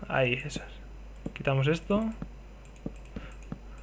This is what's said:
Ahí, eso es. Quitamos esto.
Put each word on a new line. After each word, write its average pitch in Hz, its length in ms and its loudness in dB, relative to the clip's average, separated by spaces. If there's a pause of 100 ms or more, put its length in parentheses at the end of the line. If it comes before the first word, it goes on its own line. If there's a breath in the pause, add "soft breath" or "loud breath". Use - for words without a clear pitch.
Ahí, 131 260 6
eso 143 260 -2
es. - 760 -10
Quitamos 135 340 4
esto. 196 360 4 (1800 loud breath)